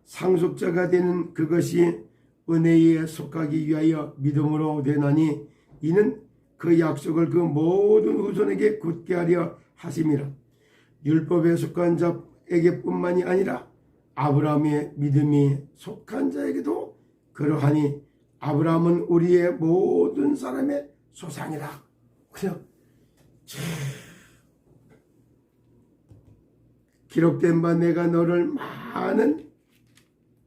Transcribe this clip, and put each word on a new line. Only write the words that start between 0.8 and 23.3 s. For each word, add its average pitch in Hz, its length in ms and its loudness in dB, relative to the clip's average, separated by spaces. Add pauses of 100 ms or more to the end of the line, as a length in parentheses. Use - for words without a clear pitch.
되는 175 460 0
그것이 165 680 0 (460)
은혜에 165 580 4
속하기 156 600 -6
위하여 156 520 0
믿음으로 151 640 0
되나니, 143 640 2 (360)
이는 190 400 0 (340)
그 165 220 2
약속을 160 520 0
그 160 80 2
모든 190 840 2
후손에게 196 580 0
굳게 165 360 -6
하려 170 440 0 (180)
하심이라. 151 540 -2 (760)
율법에 160 500 2
속한 170 400 0
자에게뿐만이 175 1300 -2
아니라 185 420 -2 (480)
아브라함의 147 840 0
믿음이 143 640 2 (180)
속한 214 560 -8
자에게도 285 640 -6 (340)
그러하니, 143 680 0 (380)
아브라함은 165 600 0
우리의 175 520 2
모든 175 800 0
사람의 143 560 -6 (220)
조상이라. 147 720 -12 (500)
그냥 180 300 -8 (840)